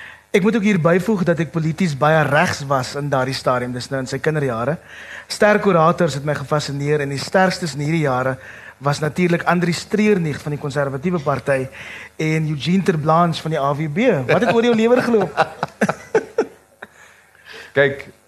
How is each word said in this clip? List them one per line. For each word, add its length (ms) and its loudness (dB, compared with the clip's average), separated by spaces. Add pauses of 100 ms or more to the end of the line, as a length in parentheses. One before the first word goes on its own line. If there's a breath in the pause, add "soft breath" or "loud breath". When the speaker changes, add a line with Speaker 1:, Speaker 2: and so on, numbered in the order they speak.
(340 loud breath)
Speaker 1:
Ek 80 4
moet 140 2
ook 60 0
hier 180 4
byvoeg 440 2
dat 160 2
ek 120 -4
polities 440 -2
baie 280 2
regs 420 0
was 300 -2
in 140 -4
daardie 240 0
stadium, 380 -2
dis 180 -10
nou 100 -4
in 60 -6
sy 120 -8
kinderjare. 580 -2 (520 loud breath)
Sterk 380 2
orators 480 4
het 100 -8
my 100 -2
gefassineer 680 -2
en 80 -4
die 100 -6
sterkstes 560 0
in 60 -6
hierdie 240 0
jare 320 0 (440 loud breath)
was 200 -2
natuurlik 440 0
Andri 280 2
Streernig 680 0
van 120 -6
die 60 -6
Konservatiewe 600 -2
Party 500 0 (500 loud breath)
en 300 0
Eugene 340 0
Terblanche 600 2
van 80 -4
die 100 0
A 140 0
W 140 -4
B. 400 0
Wat 140 4
het 120 2
oor 100 4
jou 100 4
lewer 280 4
geloop? 300 2
<laughs> 40 -8 (2250 loud breath)
Speaker 2:
Kyk, 360 2 (200)